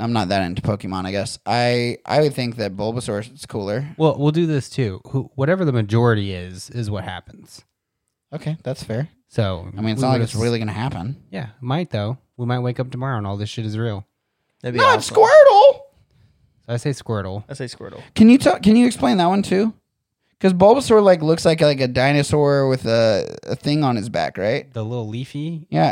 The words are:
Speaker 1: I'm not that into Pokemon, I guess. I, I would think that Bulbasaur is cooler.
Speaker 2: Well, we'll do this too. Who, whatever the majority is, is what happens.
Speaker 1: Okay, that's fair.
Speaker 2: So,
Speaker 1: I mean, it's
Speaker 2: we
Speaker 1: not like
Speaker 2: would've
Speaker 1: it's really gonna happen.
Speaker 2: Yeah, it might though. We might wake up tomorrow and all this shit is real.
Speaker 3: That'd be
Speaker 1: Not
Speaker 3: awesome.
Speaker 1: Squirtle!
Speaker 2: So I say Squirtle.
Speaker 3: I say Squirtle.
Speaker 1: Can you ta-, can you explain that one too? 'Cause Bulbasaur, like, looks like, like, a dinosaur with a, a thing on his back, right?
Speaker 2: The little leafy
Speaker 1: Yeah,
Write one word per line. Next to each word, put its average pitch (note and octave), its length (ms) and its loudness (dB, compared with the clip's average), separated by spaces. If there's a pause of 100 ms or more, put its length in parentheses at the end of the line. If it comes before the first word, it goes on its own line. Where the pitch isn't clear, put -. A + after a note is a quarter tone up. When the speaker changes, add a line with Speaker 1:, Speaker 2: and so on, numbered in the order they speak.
Speaker 1:
I'm A#2 120 -4
not G#2 160 -2
that G2 180 0
into F2 160 -6
Pokemon, F#2+ 440 -6
I F#2+ 40 -8
guess. G2 340 -8
I, A#2+ 600 -2
I C#3 140 0
would D3 120 0
think A#2+ 240 -8
that G2+ 200 -6
Bulbasaur A2+ 580 -6
is - 120 -20
cooler. A2+ 420 -8 (100)
Speaker 2:
Well, D#3 180 2
we'll C#3+ 140 0
do E3 160 0
this D3 240 -4
too. G#2 380 -4
Who, C3+ 260 -6
whatever E3+ 300 0
the C#3+ 80 0
majority A2 600 0
is, F2+ 380 -14
is A#2 180 -8
what G2+ 160 -6
happens. - 600 -16 (680)
Speaker 1:
Okay, D#3 300 -8
that's - 220 -10
fair. A#2+ 240 -6 (180)
Speaker 2:
So, F#2 500 -4
Speaker 1:
I G2+ 40 -10
mean, A2 100 -2
it's A2 80 -4
Speaker 2:
we C3+ 40 -2
Speaker 1:
not B2+ 80 0
like - 100 2
Speaker 2:
would've A2+ 80 -2
Speaker 1:
it's - 120 -10
really A#2 200 -2
gonna G#2+ 120 -6
happen. G#2+ 440 -8 (140)
Speaker 2:
Yeah, F#3 180 -10
it - 20 -18 (100)
might C#3+ 300 -6
though. A2 260 -6 (200)
We A#2+ 100 -6
might B2 140 -2
wake B2 180 -4
up C3 140 -6
tomorrow C3 260 -6
and G2+ 80 -6
all G2+ 100 -6
this G#2 140 -6
shit A2 160 -8
is G#2+ 100 -6
real. G#2+ 300 -6 (560)
Speaker 3:
That'd B2 120 -8
be G4 60 0
Speaker 1:
Not C5 180 4
Speaker 3:
awesome. - 180 -8
Speaker 1:
Squirtle! B4+ 640 8 (840)
Speaker 2:
So A#2+ 80 -6
I - 20 -2
say D3 140 -4
Squirtle. G#2 580 -6
Speaker 3:
I C3+ 60 -16
say C3 100 -10
Squirtle. - 360 -16 (140)
Speaker 1:
Can A3 140 8
you B3 100 8
ta-, - 200 2
can G#3+ 180 4
you B3 100 6
explain B3 300 0
that F3 100 2
one G3 160 0
too? G3+ 320 0 (640)
'Cause F#3+ 120 4
Bulbasaur, G#3+ 500 6
like, F3+ 200 4
looks D#3+ 220 0
like, D#3+ 160 2
like, D3 200 2
a B2+ 80 0
dinosaur C#3+ 800 2
with C3 180 -2
a, A2 580 2
a G2 120 -6
thing D3+ 260 -2
on B2 140 2
his A2 120 -4
back, E2+ 300 -4
right? B2+ 340 -4
Speaker 2:
The A2 120 -8
little A2+ 240 -8
leafy D3 640 -10
Speaker 1:
Yeah, D#3 220 2